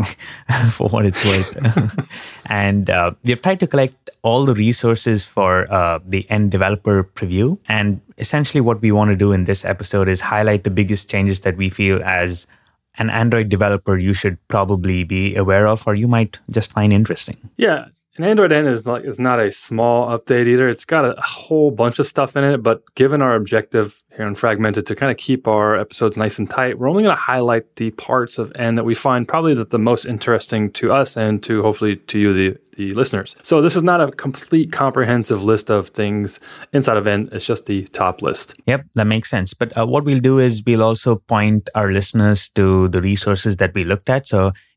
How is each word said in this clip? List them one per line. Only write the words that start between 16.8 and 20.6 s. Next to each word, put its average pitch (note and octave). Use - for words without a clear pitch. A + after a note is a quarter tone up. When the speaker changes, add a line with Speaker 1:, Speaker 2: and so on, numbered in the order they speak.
Speaker 1:
interesting. G2+
Speaker 2:
Yeah. E3
And D#3+
Android G#3
N D3+
is, A#2
like, A#2+
is B2+
not B2+
a G2+
small A#2+
update A#2+
either. B2